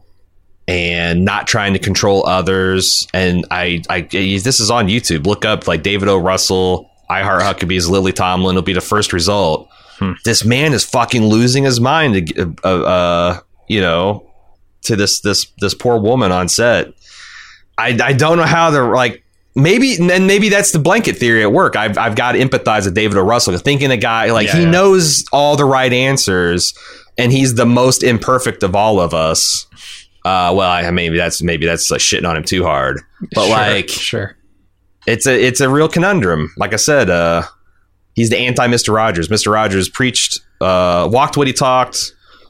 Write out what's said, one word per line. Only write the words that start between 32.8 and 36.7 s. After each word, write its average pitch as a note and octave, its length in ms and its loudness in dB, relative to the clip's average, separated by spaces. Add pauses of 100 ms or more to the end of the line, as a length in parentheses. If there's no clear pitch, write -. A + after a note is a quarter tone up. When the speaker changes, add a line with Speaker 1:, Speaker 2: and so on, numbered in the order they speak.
Speaker 1:
But, G#2 120 0
Speaker 2:
Sure, G2+ 40 2
Speaker 1:
like, G#2 380 0
Speaker 2:
sure. - 480 -8 (720)
Speaker 1:
it's A#2 200 -2
a, C3 80 2 (100)
it's B2+ 160 0
a C3+ 100 2
real D3+ 180 2
conundrum. B2+ 680 0
Like G2+ 160 -4